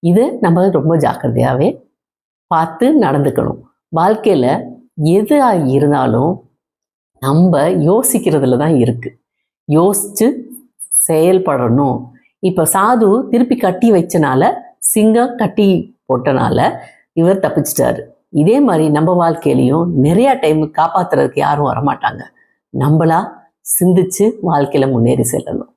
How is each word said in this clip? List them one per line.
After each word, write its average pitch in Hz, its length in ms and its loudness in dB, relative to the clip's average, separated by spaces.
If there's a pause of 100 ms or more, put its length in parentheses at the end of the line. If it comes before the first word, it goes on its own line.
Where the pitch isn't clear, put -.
இது 175 200 2 (180)
நம்ம 180 280 2
ரொம்ப 160 280 0
ஜாக்கிரதையாவே 127 720 -2 (800)
பார்த்து 165 340 -2 (140)
நடந்துக்கணும். 143 600 0 (320)
வாழ்க்கையில 175 540 0 (600)
எதுவா 214 440 2 (180)
இருந்தாலும் 135 640 0 (920)
நம்ம 156 400 2 (200)
யோசிக்கிறதுல 156 760 0
தான் 156 180 0
இருக்கு, 120 340 -2 (600)
யோசிச்சு 202 580 0 (760)
செயல்படணும். 143 1000 0 (440)
இப்ப 180 200 0
சாது 196 460 2 (180)
திருப்பி 240 280 0
கட்டி 190 360 0
வச்சனால, 170 600 2 (340)
சிங்கம் 226 500 0
கட்டி 208 320 0 (360)
போட்டனால 127 560 -2 (540)
இவர் 180 260 2
தப்பிச்சிட்டாரு. 143 600 -2 (280)
இதே 170 300 2
மாதிரி 180 300 2
நம்ம 156 260 2
வாழ்க்கையிலயும் 156 800 0
நிறைய 175 380 2
டைம் 156 280 0 (100)
காப்பாத்துறதுக்கு 165 680 -2
யாரும் 147 300 -2
வரமாட்டாங்க. - 520 -4 (520)
நம்மளா 160 460 2 (480)
சிந்திச்சு 185 600 0 (160)
வாழ்க்கையில 143 480 0
முன்னேறி 123 400 0
செல்லணும். - 460 -8